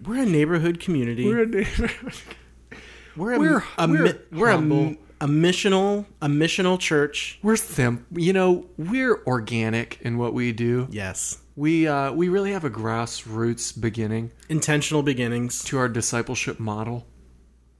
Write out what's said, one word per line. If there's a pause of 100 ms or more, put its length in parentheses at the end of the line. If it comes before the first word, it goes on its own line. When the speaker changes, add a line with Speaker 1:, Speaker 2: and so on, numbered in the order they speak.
Speaker 1:
we're
a
neighborhood
community.
Speaker 2:
We're
a
neighborhood." (1040)
Speaker 1:
We're
a,
Speaker 2:
We're, (140)
Speaker 1:
a
Speaker 2:
we're
Speaker 1:
mi-, (180)
we're
a
Speaker 2:
humble.
Speaker 1:
mi-, (240)
a
missional, (160)
a
missional
church.
Speaker 2:
We're
sim-, (100)
you
know, (100)
we're
organic
in
what
we
do.
Speaker 1:
Yes. (180)
Speaker 2:
We,
uh,
we
really
have
a
grassroots
beginning (180)
Speaker 1:
Intentional
beginnings.
Speaker 2:
to
our
discipleship
model. (720)